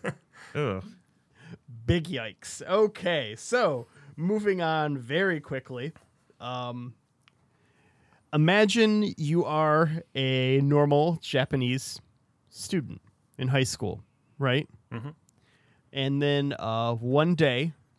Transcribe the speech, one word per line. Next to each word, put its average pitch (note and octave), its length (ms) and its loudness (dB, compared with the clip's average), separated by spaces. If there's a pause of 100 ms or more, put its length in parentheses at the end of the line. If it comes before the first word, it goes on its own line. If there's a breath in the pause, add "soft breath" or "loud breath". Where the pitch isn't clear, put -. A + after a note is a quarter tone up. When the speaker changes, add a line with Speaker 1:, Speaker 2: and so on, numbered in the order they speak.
(300)
Speaker 1:
<laughs> - 240 -20
Ugh. G#2 300 -2 (1000 loud breath)
Speaker 2:
Big D#3+ 220 0
yikes. A#2 580 -10
Okay, F3 680 0
so E3 500 -2 (300 soft breath)
moving F#3+ 460 0
on D3+ 340 0
very D#3 440 -2
quickly. C3 520 -8 (480)
Um, B2 540 -8 (1400)
imagine G#3 840 4
you D#3+ 280 0
are D#3 460 2 (240)
a C3 460 2
normal D3 600 4
Japanese C3 800 -2 (500)
student - 500 -6 (360)
in C3 120 -4
high C3 160 4
school, - 360 -6 (380)
right? C3+ 300 0 (240)
Speaker 3:
Mm-hmm. A#2 160 -10 (840)
Speaker 2:
And C#3 300 0
then, C#3+ 360 0
uh, A#2 360 -2
one C#3 400 2
day, D3 380 2 (260)